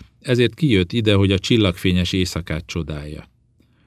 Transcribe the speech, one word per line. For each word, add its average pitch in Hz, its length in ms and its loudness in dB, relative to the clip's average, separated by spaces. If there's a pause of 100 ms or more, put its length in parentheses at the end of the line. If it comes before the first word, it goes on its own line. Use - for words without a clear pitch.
(200)
ezért 123 340 0
kijött 98 380 2
ide, 110 220 2
hogy 98 180 4
a 98 60 0
csillagfényes 92 760 0
éjszakát 85 540 -6
csodálja. 76 640 -10 (580)